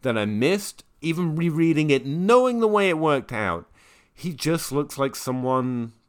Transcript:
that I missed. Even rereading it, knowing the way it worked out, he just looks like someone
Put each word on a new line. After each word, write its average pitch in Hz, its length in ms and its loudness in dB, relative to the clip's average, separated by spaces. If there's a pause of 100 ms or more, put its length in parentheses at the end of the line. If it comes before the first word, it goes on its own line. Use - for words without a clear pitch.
that 120 160 -2
I 107 60 0
missed. 127 600 -2 (160)
Even 160 360 -2
rereading 160 540 2
it, 135 160 2
knowing 233 540 4
the 226 80 4
way 208 200 4
it 165 100 0
worked 147 340 0
out, 92 380 -4 (440)
he 175 180 -8
just 156 400 -2
looks 147 260 -4
like 139 180 -2
someone 127 760 -2 (160)